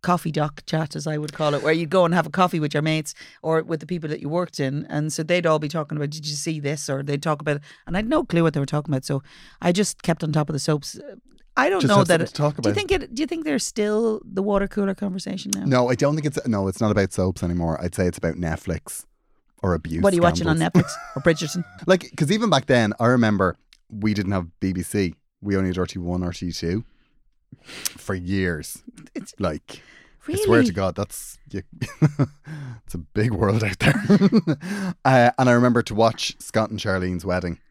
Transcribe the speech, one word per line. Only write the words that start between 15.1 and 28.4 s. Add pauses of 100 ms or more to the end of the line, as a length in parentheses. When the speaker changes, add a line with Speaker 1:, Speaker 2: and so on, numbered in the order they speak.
Speaker 1:
now?
Speaker 2:
No,
I
don't
think
it's,
no,
it's
not
about
soaps
anymore.
I'd
say
it's
about
Netflix (560)
or
abuse
Speaker 1:
What
are
you
watching
on
Speaker 2:
scandals.
Speaker 1:
Netflix
or
Bridgerton? (120)
Speaker 2:
<laughs>
Like,
'cause
even
back
then,
I
remember (340)
we
didn't
have (120)
B
B
C. (240)
We
only
had
R
T
one,
R
T
two (1120)
for
years. (320)